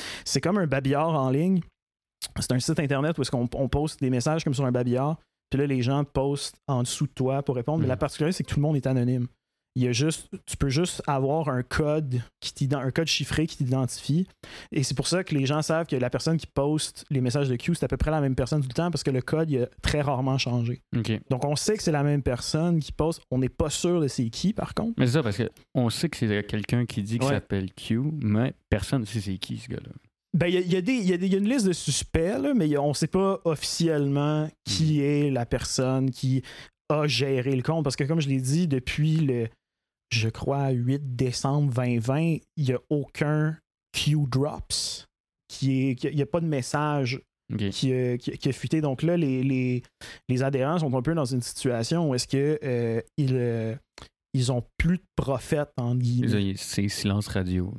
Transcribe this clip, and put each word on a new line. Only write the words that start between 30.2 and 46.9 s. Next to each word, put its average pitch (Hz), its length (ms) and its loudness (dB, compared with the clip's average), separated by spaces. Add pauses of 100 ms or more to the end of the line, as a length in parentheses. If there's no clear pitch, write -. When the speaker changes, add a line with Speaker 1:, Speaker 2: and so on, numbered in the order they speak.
Speaker 1:
Ben, 170 140 2
il 180 60 2
y 180 40 2
a, - 40 4
il 180 120 -2
y - 20 4
a 185 60 2
des, 202 120 0
il 226 120 0
y 185 80 4
a 175 40 2
des, 185 100 0
il 185 40 2
y 196 40 4
a - 40 2
une 202 80 2
liste 240 180 2
de 185 60 4
suspects, 165 720 0
là, 285 120 2
mais 180 140 4
il 151 40 2
y 143 40 2
a, 139 60 2
on 143 120 2
sait 160 140 0
pas 190 380 2
officiellement 151 1040 2 (160)
qui 156 340 2
Speaker 2:
Mhm. 143 40 2
Speaker 1:
est 147 280 4
la 120 140 0
personne 131 680 0
qui 131 320 0 (460)
a 151 180 2
géré 135 480 0
le 127 60 0
compte. 160 240 0
Parce 135 120 0
que, 147 80 0
comme 160 140 0
je 139 80 0
l'ai 135 140 2
dit, 156 260 2
depuis 147 480 0
le, 127 320 2 (640)
je 113 160 0
crois, 139 440 0
huit 131 440 0
décembre 135 560 0
vingt 123 280 0
vingt, 151 360 0 (220)
il 147 80 0
y 127 80 2
a 123 60 -2 (100)
aucun 151 680 0 (360)
Q 151 240 2 (100)
drops - 800 -2 (420)
qui 135 440 0
est, 123 40 -2
qui, 143 120 -4
il 147 120 -2
y - 20 2
a 139 40 0
pas 170 160 0
de 165 60 0
message 143 720 -2 (320)